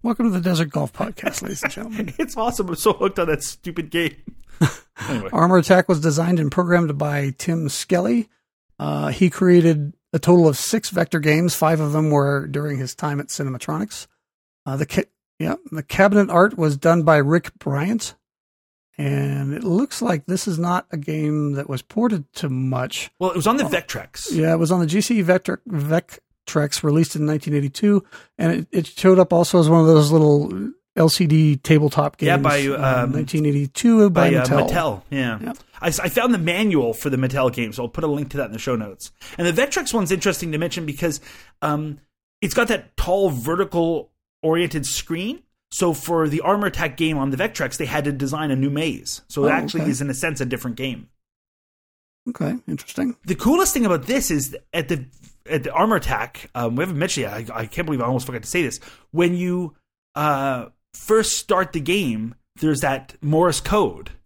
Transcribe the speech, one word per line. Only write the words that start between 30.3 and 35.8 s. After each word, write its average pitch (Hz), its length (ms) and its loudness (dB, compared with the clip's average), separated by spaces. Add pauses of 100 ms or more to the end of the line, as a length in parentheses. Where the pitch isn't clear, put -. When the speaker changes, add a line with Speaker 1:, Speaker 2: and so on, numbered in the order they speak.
Speaker 1:
L 160 100 6
C 175 180 4
D 151 300 6
tabletop 147 600 2
games. 151 100 0
Speaker 2:
Yeah, 143 100 4
by, 143 300 2
Speaker 1:
uh, 131 380 0
Speaker 2:
um, 135 80 -2
Speaker 1:
nineteen 151 320 -2
eighty-two 196 640 4
by 170 220 4
Speaker 2:
by, 147 40 4
uh, 127 100 2
Speaker 1:
Mattel. 139 240 2
Speaker 2:
Mattel, 151 400 -2
yeah. 123 320 -2
Speaker 1:
Yeah. - 120 -8 (260)
Speaker 2:
I 170 80 -2